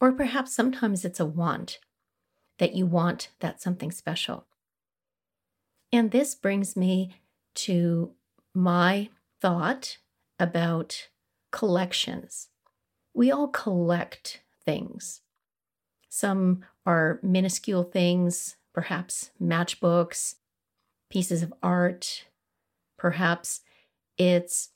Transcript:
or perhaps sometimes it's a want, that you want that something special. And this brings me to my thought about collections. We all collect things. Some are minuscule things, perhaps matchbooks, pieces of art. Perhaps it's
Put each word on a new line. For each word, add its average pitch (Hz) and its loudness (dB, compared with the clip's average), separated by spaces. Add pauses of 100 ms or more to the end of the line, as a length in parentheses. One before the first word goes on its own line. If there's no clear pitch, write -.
or 254 6
perhaps 262 -2
sometimes 220 0
it's 180 -4
a 170 0
want, 156 -4 (800)
that - 2
you 185 0
want 175 2 (100)
that - -8
something 180 -4
special. - -6 (1500)
And 233 4
this 269 2
brings 196 -2
me 185 0 (420)
to 170 0 (440)
my 180 4 (320)
thought 185 0 (420)
about 170 -2 (460)
collections. - -2 (680)
We 240 4
all 285 0
collect 175 -2 (240)
things. - -6 (880)
Some 185 2 (200)
are 170 2
minuscule 185 0
things, 180 0 (180)
perhaps - -6 (100)
matchbooks, 170 0 (760)
pieces 180 0
of 165 -6
art. 180 0 (760)
Perhaps 170 -2 (580)
it's 180 2